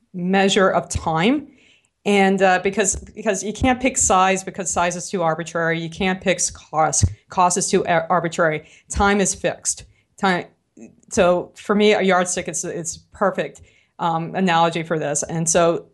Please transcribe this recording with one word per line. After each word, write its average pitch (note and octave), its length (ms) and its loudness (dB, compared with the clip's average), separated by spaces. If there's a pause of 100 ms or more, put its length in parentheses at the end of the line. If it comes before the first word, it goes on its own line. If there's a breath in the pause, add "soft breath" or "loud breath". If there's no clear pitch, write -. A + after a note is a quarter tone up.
(140)
measure F#3+ 560 2
of - 180 -2
time. F#3+ 600 0 (560 soft breath)
And, G3 340 4
uh, F#3 220 4
because, G3 340 0
because G3+ 460 -6
you G3+ 100 -6
can't B3+ 280 0
pick B3+ 160 -2
size F#3+ 480 2
because F#3 260 -8
size F3 240 -2
is F3 160 -10
too F#3 120 -2
arbitrary. E3 580 -2
You E3 100 -8
can't F#3+ 300 -2
pick F3 180 0 (140)
cost. D3+ 520 0 (260 loud breath)
Cost F3+ 260 2
is F#3+ 120 -2
too F#3+ 180 2
ar-, E3 220 2
arbitrary. E3 580 0 (220 soft breath)
Time G3+ 320 2
is F#3 140 0
fixed. - 500 -6 (320)
Time. F#3 300 0 (640)
So F3+ 440 2
for - 200 -4
me, G#3 180 4
a G3 100 2
yardstick F3+ 460 0
is, E3 160 -6
it's D#3+ 340 -8 (140)
perfect, F3+ 500 -4 (380 soft breath)
um, E3 340 -4
analogy E3+ 480 2
for D#3+ 160 -2
this. D3 240 -4
And E3 260 -4
so E3+ 460 2